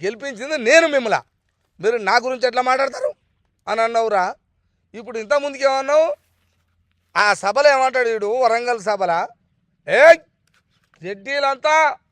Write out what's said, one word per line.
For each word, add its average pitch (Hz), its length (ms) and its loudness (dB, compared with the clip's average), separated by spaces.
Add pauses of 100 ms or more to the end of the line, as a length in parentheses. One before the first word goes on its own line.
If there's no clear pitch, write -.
గెలిపించింది 254 540 -8
నేను 311 300 4
మిమ్మల్ని, 233 300 0 (640)
మీరు 233 120 0
నా 208 200 0
గురించి 247 300 -2
ఎట్లా 247 160 -2
మాట్లాడతారు 269 500 -2 (560)
అని 220 120 -2
అన్నావురా. 226 540 -2 (600)
ఇప్పుడు 226 240 -12
ఇంతకుముందుకు 277 460 -4
ఏమన్నావు? 277 520 0 (1000)
ఆ 202 160 4
సభలో 247 360 2
ఏమంటాడు 262 380 0
వీడు, 214 180 -4
వరంగల్ 240 540 0
సభల, 190 460 -2 (640)
ఏ 285 260 8 (880)
రెడ్డిలంతా, 277 920 -2 (160)